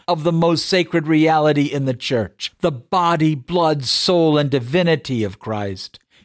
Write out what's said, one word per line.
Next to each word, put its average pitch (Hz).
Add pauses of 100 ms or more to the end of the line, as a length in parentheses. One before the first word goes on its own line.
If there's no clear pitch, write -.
of 165
the 170
most 165
sacred 175
reality 156
in 139
the 131
church, - (100)
the 170
body, 160
blood, 156
soul, 160
and 143
divinity 135
of 95
Christ, 104 (260)